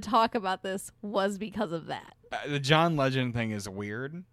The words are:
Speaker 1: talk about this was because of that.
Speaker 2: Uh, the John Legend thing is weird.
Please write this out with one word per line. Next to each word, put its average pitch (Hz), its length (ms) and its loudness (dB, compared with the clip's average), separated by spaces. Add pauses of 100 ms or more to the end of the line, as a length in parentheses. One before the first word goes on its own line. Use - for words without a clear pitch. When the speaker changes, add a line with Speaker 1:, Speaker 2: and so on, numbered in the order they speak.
Speaker 1:
talk 226 260 4
about 190 280 -2
this 190 300 -6 (100)
was 202 360 0
because 196 340 -4
of 165 140 -6
that. - 280 -10 (160)
Speaker 2:
Uh, 117 60 -4 (120)
the 143 120 0
John 156 360 6
Legend 131 380 2
thing 113 160 0
is 104 180 -6
weird. 110 540 -8 (100)